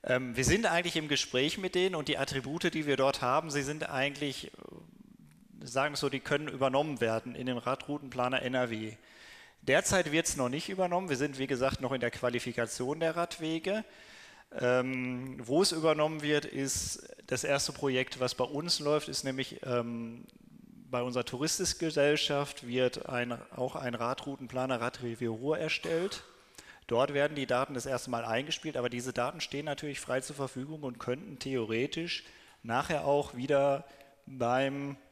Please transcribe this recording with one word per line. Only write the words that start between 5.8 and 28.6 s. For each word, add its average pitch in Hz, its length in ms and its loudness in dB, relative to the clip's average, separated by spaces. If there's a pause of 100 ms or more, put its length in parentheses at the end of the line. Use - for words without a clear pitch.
wir 135 40 -4
so, 143 120 0
die 135 120 -4
können 147 260 0
übernommen 135 540 2
werden 113 340 0
in 127 100 -6
den 123 140 -2
Radroutenplaner 131 840 -2
N 131 140 -2
R 123 160 2
W. 110 260 -6 (640)
Derzeit 160 500 4
wird's 160 260 2
noch 127 120 2
nicht 147 200 -4
übernommen. 185 400 0
Wir 135 80 2
sind, 139 200 0
wie 131 100 -2
gesagt, 131 340 0
noch 123 100 -2
in 131 100 0
der 120 100 0
Qualifikation 123 880 -2
der 160 160 0
Radwege. 170 680 -2 (680)
Ähm, 127 840 0
wo 131 240 2
es 202 100 6
übernommen 156 520 2
wird, 147 220 2
ist - 640 -4 (200)
das 127 160 -2
erste 139 300 0
Projekt, 131 460 0
was 127 140 2
bei 131 100 0
uns 151 360 0
läuft, 147 280 2
ist 139 160 -4
nämlich, 135 400 -4
ähm, 117 640 -2 (640)
bei 123 140 0
unserer 123 240 0
Touristikgesellschaft 147 1400 2
wird 123 420 2
ein, 120 240 -2 (180)
auch 127 240 -2
ein 127 200 -4
Radroutenplaner 127 840 -2
Radrevier 120 520 -2
Ruhr 127 260 0
erstellt. 165 680 -2 (640)
Dort 135 260 2
werden 147 220 2
die 139 120 -2
Daten 131 260 0
das 123 140 -4
erste 131 240 -2
Mal 117 120 -2
eingespielt, 139 540 -2